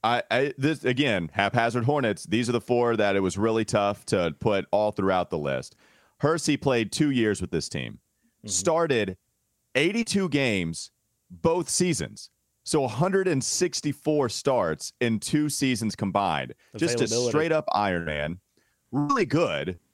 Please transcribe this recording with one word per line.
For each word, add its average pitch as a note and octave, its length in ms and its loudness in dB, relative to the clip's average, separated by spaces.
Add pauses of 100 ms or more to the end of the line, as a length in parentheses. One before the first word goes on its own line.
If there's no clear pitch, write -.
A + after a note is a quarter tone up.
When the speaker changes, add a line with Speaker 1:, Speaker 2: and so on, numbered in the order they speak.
Speaker 1:
I, A#2 280 2
I, C3+ 260 0
this, C#3+ 280 -2
again, B2 480 2
haphazard A#2 500 2
Hornets. B2+ 400 0
These A2 260 0
are A#2+ 40 0
the A#2 80 0
four A#2+ 340 2
that G#2 200 2
it G2 40 4
was F#2 180 0
really A2 280 0
tough G2+ 420 0
to E2+ 320 2
put G2+ 320 0
all G#2 200 2
throughout F#2+ 380 0
the E2+ 80 -4
list. C2+ 380 -4 (440)
Hersey D#3 380 0
played A#2 340 0
two D3+ 200 0
years A2 300 2
with F2+ 100 -8
this D#2+ 180 -2
team, B1 300 -8 (400)
Speaker 2:
Mm-hmm. - 100 -18
Speaker 1:
started A#2 680 0 (580)
eighty-two G3 540 0
games G#2 640 0 (380)
both E3 400 -2
seasons. D3+ 600 -2 (340)
So D3 220 0
a - 20 -2
hundred F#3 400 0
and C#3 160 0
sixty-four D3+ 840 0
starts G2 720 0
in A2+ 180 2
two D3+ 300 0
seasons A#2 460 -2
combined. F2 580 0 (240)
Just A#2+ 240 0
a - 20 2
Speaker 2:
Availability. A#2+ 260 0
Speaker 1:
straight D#3 220 0
up D#3 220 0
Iron F#2 320 0
Man. D2+ 340 -4 (520)
Really E3 340 0
good. F#2 540 0 (140)